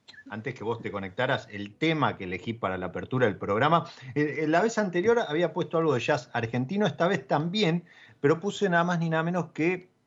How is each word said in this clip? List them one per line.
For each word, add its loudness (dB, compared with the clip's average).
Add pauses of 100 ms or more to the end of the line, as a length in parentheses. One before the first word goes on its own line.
(300)
antes -8
que -12
vos -2
te -6
conectaras, -2
el -10
tema 2
que -10
elegí -6
para -4
la -4
apertura -2
del 2
programa, 2 (300)
eh, -2
eh, 0
la 4
vez 0
anterior 2
había 0
puesto -2
algo 2
de 2
jazz 0
argentino, 0
esta 0
vez -2
también, 0 (380)
pero 4
puse -2
nada 4
más 0
ni 0
nada 2
menos -2
que, -2 (180)